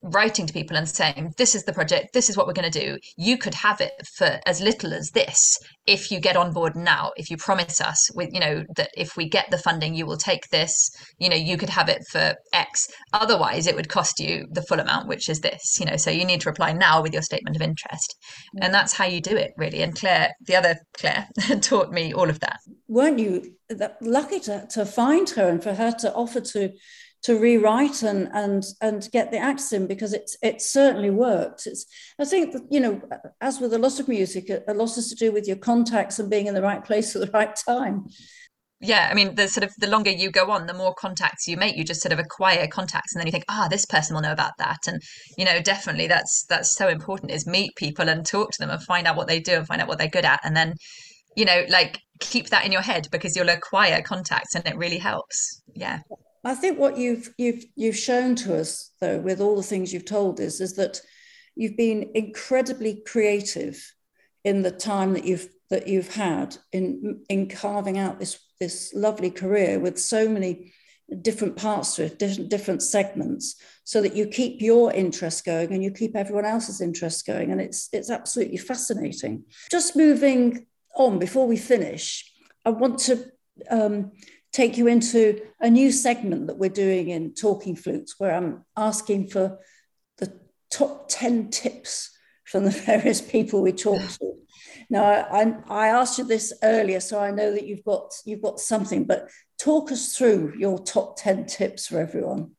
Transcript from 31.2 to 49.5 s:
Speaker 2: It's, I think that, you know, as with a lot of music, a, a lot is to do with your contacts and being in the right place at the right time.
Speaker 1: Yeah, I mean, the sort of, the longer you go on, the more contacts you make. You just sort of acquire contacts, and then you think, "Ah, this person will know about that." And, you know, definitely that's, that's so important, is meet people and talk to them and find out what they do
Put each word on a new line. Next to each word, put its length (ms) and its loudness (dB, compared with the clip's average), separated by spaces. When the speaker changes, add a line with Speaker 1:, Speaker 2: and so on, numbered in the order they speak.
Speaker 2:
It's, 180 -12
I 40 0
think 280 2
that, 180 -8
you 80 4
know, 220 2
as 180 -2
with 160 0
a 40 2
lot 200 2
of 80 -4
music, 420 -2
a, 200 -4
a 60 -2
lot 220 0
is 120 -4
to 80 -10
do 160 2
with 160 0
your 80 -2
contacts 640 0
and 100 -4
being 160 2
in 80 -2
the 80 0
right 220 0
place 320 0
at 60 -2
the 100 -4
right 240 2
time. 380 -2
Speaker 1:
Yeah, 300 4
I 40 0
mean, 200 2
the 140 2
sort 160 0
of, 140 -6
the 100 -2
longer 220 4
you 200 -2
go 220 4
on, 140 -2
the 80 -6
more 200 0
contacts 540 -4
you 80 -4
make. 200 0
You 60 -4
just 200 -4
sort 100 0
of 80 0
acquire 480 0
contacts, 440 -6
and 80 -6
then 60 -2
you 60 -2
think, 160 -4
"Ah, 200 0
this 180 0
person 280 0
will 80 -2
know 80 -2
about 280 -2
that." 280 -4
And, 140 -6
you 100 -2
know, 140 4
definitely 460 -2
that's, 420 2
that's 280 0
so 100 2
important, 460 -2
is 120 -4
meet 320 0
people 320 -2
and 160 0
talk 280 0
to 80 -8
them 100 -4
and 140 -4
find 240 2
out 80 2
what 100 -2
they 140 2
do 140 0